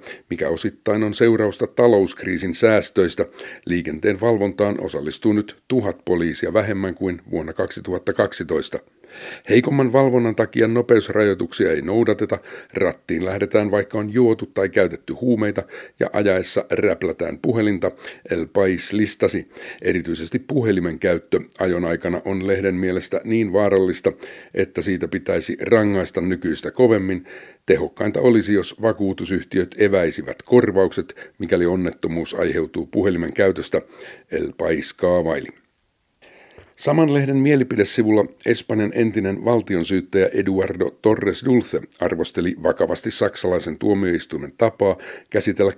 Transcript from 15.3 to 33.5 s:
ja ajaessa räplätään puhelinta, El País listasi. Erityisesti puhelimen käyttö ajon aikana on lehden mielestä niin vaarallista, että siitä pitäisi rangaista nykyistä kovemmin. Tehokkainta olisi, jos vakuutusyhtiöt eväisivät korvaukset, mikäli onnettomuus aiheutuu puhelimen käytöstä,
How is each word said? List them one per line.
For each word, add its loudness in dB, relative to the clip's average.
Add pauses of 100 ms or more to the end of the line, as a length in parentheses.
ja 0
ajaessa 0
räplätään -2
puhelinta, 0 (400)
El -2
País -2
listasi. 0 (340)
Erityisesti -4
puhelimen -2
käyttö 0 (180)
ajon 0
aikana -4
on -4
lehden 0
mielestä -2
niin 0
vaarallista, 2 (420)
että -2
siitä -2
pitäisi -4
rangaista 2
nykyistä -4
kovemmin. 2 (400)
Tehokkainta 0
olisi, 4
jos -2
vakuutusyhtiöt -2
eväisivät 0
korvaukset, 0
mikäli 0
onnettomuus -2
aiheutuu -4
puhelimen 0
käytöstä, 0 (480)